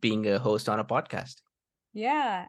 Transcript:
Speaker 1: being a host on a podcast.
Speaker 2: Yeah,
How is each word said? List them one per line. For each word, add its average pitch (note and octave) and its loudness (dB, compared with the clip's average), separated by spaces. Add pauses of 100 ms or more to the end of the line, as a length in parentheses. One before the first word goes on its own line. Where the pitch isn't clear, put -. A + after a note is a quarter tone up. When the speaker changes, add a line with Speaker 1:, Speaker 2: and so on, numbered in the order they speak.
Speaker 1:
being G#2+ 2
a G2+ 4
host A2 0
on G#2+ 2
a G#2+ -2
podcast. B2+ -4 (600)
Speaker 2:
Yeah, A3+ 0